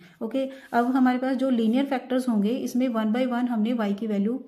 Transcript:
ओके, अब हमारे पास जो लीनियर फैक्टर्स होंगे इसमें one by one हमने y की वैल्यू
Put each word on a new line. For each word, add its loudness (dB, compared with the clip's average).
ओके, -2
अब 2
हमारे 4
पास -2
जो 0
लीनियर 2
फैक्टर्स -2
होंगे 2
इसमें -2
one 0
by 2
one 0
हमने 0
y -2
की -4
वैल्यू 0